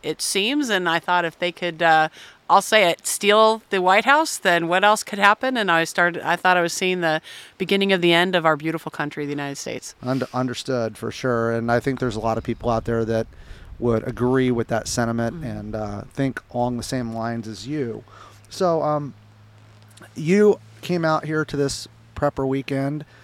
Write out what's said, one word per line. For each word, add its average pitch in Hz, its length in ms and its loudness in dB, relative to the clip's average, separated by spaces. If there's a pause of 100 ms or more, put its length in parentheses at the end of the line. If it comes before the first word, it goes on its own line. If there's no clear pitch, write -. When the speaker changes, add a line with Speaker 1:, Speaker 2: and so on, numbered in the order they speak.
Speaker 1:
it 156 200 -6
seems, 254 480 -2
and 185 180 0
I 165 120 2
thought 175 240 0
if 160 140 -6
they 175 120 -2
could, 170 320 -6
uh, 160 280 4 (380)
I'll 190 140 6
say 202 280 4
it, - 160 -4
steal 220 640 4
the 196 100 0
White 190 240 4
House, 294 320 2
then 170 320 0
what 180 160 2
else 214 180 4
could - 160 -10
happen? 214 380 2
And 202 140 0
I 165 140 4
started, 175 380 -2
I 170 140 0
thought 180 220 2
I - 20 2
was 170 140 -2
seeing 185 260 -2
the 160 220 0 (340)
beginning 196 360 0
of 180 100 2
the 170 100 6
end 180 220 2
of 170 100 2
our 156 120 4
beautiful 160 340 -6
country, 147 340 -6
the 143 60 -6
United 143 260 -8
States. - 460 -12
Speaker 2:
Und-, 127 220 -2 (100)
understood, 120 640 -4
for 117 120 -6
sure. 117 400 -2
And 117 220 -2
I 120 80 4
think 131 200 -4
there's 117 160 -2
a 110 40 -6
lot 113 160 0
of 110 80 -6
people 117 240 -4
out 113 160 0
there 113 220 0
that 113 200 -2 (520)
would 113 280 0
agree 127 440 0
with 117 180 -2
that 113 180 -2
sentiment 117 500 -2
Speaker 1:
Mm-hmm. 156 100 -10
Speaker 2:
and, 107 280 -10
uh, 104 280 -8 (100)
think 135 300 -4 (100)
along 123 240 -2
the 117 60 -8
same 117 320 -6
lines 113 340 -6
as 101 180 -14
you. 120 380 -6 (460)
So, 170 320 0
um, 147 320 -2 (1000)
you 196 460 4 (220)
came 170 240 -2
out 156 180 0
here 156 220 -2
to - 100 -8
this 139 320 -2 (340)
prepper 139 240 -2
Weekend. 135 580 -4 (200)